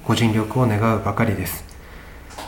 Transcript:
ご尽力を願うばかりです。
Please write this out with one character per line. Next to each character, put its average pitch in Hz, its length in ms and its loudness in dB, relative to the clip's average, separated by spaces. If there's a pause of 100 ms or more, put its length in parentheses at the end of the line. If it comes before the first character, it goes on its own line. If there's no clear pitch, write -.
ご 113 80 4
尽 113 180 4
力 110 300 2
を 123 40 6
願 107 120 2 (180)
う 95 80 0
ば 104 80 0
か 120 140 2
り 104 80 2
で 90 120 -2
す。 - 180 -8 (840)